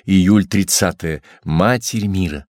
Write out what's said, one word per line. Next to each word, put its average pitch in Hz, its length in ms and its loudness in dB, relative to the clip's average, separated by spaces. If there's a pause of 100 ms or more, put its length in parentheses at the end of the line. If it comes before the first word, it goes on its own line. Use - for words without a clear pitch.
июль 95 420 4
тридцатое. 87 760 -2 (220)
Матерь 104 640 0
мира. 90 420 -4